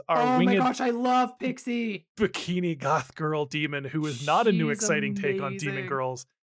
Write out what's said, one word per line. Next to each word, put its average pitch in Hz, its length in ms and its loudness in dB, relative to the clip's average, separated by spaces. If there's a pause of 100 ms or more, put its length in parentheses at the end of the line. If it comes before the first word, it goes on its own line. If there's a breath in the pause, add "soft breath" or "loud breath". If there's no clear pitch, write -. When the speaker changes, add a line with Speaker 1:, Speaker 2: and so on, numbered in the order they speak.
Speaker 1:
our 170 140 4
Speaker 2:
Oh 247 40 4
my 254 120 4
Speaker 1:
winged 196 220 6
Speaker 2:
gosh, 254 220 2
I 247 100 2
love 247 480 2
Pixie. 240 680 -6 (100)
Speaker 1:
bikini 180 600 -2
goth 139 380 -2
girl 151 300 -2
demon 143 380 -4
who 151 220 -4
is 139 200 -6
not 196 220 2
a 208 40 6
new 160 180 4
Speaker 2:
She's 143 100 0
Speaker 1:
exciting 151 360 0
take 139 260 0
on 135 160 -4
demon - 180 -4
Speaker 2:
amazing. 131 140 -6
Speaker 1:
girls 131 360 -4 (180)